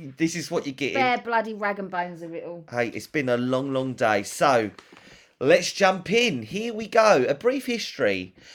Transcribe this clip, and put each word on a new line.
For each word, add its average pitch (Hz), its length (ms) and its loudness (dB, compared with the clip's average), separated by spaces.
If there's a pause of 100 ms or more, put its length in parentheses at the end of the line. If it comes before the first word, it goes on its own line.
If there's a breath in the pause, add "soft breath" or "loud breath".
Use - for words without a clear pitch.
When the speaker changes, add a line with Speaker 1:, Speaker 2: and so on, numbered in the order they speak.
(180)
Speaker 1:
This 165 180 0
is 156 140 -6
what 165 160 -2
you're 139 80 -6
getting. 131 220 -2
Speaker 2:
Bare 247 240 2
bloody 226 340 -2
rag 202 240 -4
and 196 140 -8
bones 175 320 -6
of 165 100 -12
it 165 120 -10
all. 170 260 -12
Speaker 1:
Hey, 120 240 0
it's 107 100 -10
been 139 240 -2
a 120 80 4
long, 127 360 -2
long 131 200 -2
day. 107 300 2
So, 117 480 2 (680 loud breath)
let's 175 320 4
jump 190 400 2
in. 220 300 2
Here 202 320 -6
we 214 140 -8
go. 214 420 6
A 143 60 0
brief 254 320 -2
history. 101 680 -2 (200 loud breath)